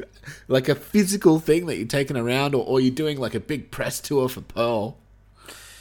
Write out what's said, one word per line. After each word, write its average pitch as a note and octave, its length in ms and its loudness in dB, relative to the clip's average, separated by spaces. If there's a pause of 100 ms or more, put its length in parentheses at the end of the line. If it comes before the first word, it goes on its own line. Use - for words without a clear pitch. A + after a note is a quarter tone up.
<laughs> - 400 -20
like C3 180 2
a D3 80 2
physical F#3 640 2
thing E3 280 2
that B2 100 -2
you're G#2 100 -4
taking C#3 300 -2
around, C3 360 0
or, B2 120 0
or C3 160 2
you're B2+ 120 4
doing, D3+ 240 -2
like, A#2+ 180 -4
a A2+ 40 -2
big C#3+ 320 -8
press B2 300 -6
tour C3+ 260 0
for B2 140 -6
Pearl. A#2 560 -2 (840)